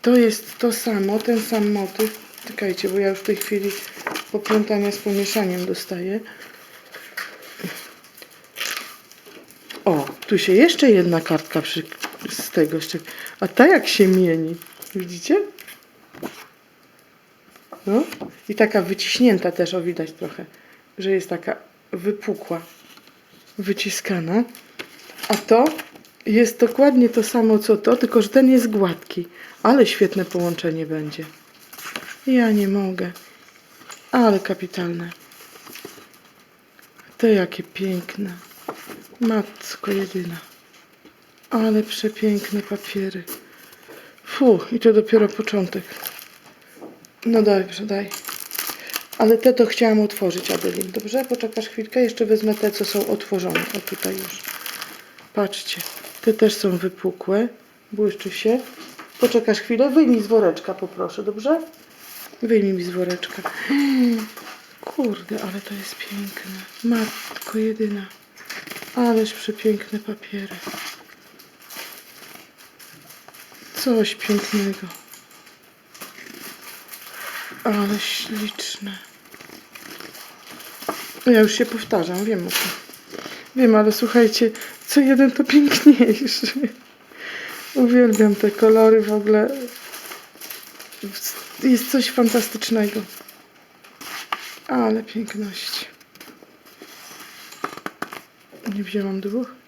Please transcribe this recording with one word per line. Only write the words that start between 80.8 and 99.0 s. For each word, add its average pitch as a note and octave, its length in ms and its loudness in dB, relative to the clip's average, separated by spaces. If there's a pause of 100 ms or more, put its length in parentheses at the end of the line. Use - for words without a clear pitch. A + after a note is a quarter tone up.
Ja A#3 140 8
już G#3+ 120 6
się A#3 140 0
powtarzam, F#3 580 -4
wiem F#3+ 220 -2
o - 40 -8
tym. - 80 -4 (1000)
Wiem, A#3 180 8
ale G#3+ 180 6
słuchajcie, A3+ 580 4 (360)
co - 140 4
jeden C4+ 300 6
to D4 140 0
piękniejszy. C#4 1040 6 (1300)
Uwielbiam A#3 600 6
te G#3 160 2
kolory A3 520 8
w G#3 100 -2
ogóle. G#3+ 380 2 (2000)
Jest B3 280 2
coś B3+ 200 0
fantastycznego. A3 880 0 (1700)
Ale A3+ 340 0
piękność. G#3 840 -8 (2750)
Nie G3+ 100 -6
wzięłam G3 360 -4